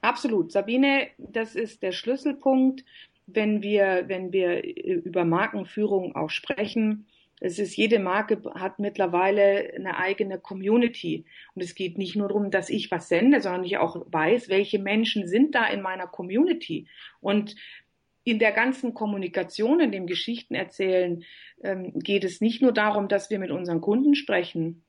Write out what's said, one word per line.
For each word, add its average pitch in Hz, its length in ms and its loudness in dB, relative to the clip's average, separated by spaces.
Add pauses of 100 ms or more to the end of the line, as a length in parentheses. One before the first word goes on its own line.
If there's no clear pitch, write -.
Absolut. 220 500 0
Sabine, 254 560 2 (100)
das - 380 -6
ist 226 280 -6
der 190 80 -2
Schlüsselpunkt, 262 920 2 (440)
wenn 208 340 0
wir, 196 460 2
wenn 185 260 -6
wir, 180 320 2
äh, - 280 -6
über 175 320 0
Markenführung 196 880 0
auch 156 160 -4
sprechen. 214 760 -2 (340)
Es 180 200 -6
ist, 196 160 -4
jede 214 240 4
Marke 196 380 0
b-, - 180 -12
hat 190 240 -8
mittlerweile 196 960 2
eine 190 220 -6
eigene 190 420 -2
Community. 190 840 0 (300)
Und 185 60 -8
es 175 140 -8
geht 180 220 -6
nicht 190 180 -6
nur 202 120 -2
darum, 202 240 0
dass 190 180 0
ich - 220 -4
was 175 180 -4
sende, 233 320 6
sondern 185 220 -2
ich 175 140 -2
auch 170 340 -2
weiß, 175 380 2
welche 202 300 2
Menschen 202 480 0
sind 254 280 4
da 226 120 2
in 202 140 -2
meiner 185 260 -6
Community. 202 800 -2 (320)
Und 208 360 -2 (680)
in 226 160 0
der 214 120 4
ganzen 240 420 0
Kommunikation, 208 840 0
in 262 120 4
dem 185 160 -6
Geschichtenerzählen, 185 1160 -2 (400)
ähm, 190 360 -6
geht 202 240 0
es 180 180 -4
nicht 226 200 0
nur 254 100 6
darum, 208 360 2
dass 196 220 0
wir 208 100 -2
mit 180 120 -4
unseren 175 300 -2
Kunden 254 340 4
sprechen 175 720 -4